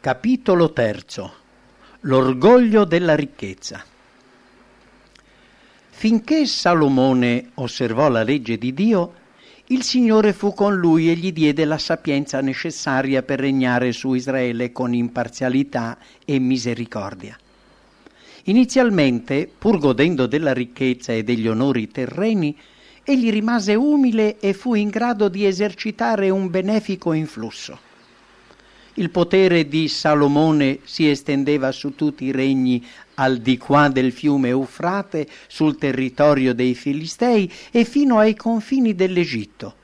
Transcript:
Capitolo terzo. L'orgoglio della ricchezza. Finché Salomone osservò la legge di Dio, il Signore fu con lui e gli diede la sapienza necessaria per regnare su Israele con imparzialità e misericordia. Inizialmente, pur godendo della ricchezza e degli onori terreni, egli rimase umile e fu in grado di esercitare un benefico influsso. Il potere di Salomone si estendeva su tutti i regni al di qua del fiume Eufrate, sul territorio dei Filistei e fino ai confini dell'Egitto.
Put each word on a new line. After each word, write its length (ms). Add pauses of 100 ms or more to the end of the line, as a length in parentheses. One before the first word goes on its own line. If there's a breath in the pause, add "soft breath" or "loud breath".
Capitolo 720
terzo. 580 (680 soft breath)
L'orgoglio 840
della 300
ricchezza. 720 (2000 soft breath)
Finché 560
Salomone 1040
osservò 560
la 140
legge 340
di 160
Dio, 400 (540 soft breath)
il 160
Signore 500
fu 220
con 200
lui 360
e 20
gli 180
diede 340
la 120
sapienza 640
necessaria 800
per 200
regnare 500
su 240
Israele 560
con 240
imparzialità 1040 (260 soft breath)
e 140
misericordia. 1000 (1080 soft breath)
Inizialmente, 1120
pur 220
godendo 480
della 260
ricchezza 600
e 80
degli 260
onori 420
terreni, 680 (460 soft breath)
egli 260
rimase 460
umile 640
e 140
fu 200
in 160
grado 400
di 160
esercitare 840
un 180
benefico 640
influsso. 760 (1040 soft breath)
Il 140
potere 600
di 180
Salomone 960
si 260
estendeva 640
su 240
tutti 300
i 60
regni 540 (300 loud breath)
al 220
di 200
qua 300
del 240
fiume 380
Eufrate, 800 (180 loud breath)
sul 300
territorio 760
dei 220
Filistei 760 (220 loud breath)
e 140
fino 340
ai 160
confini 580
dell'Egitto. 920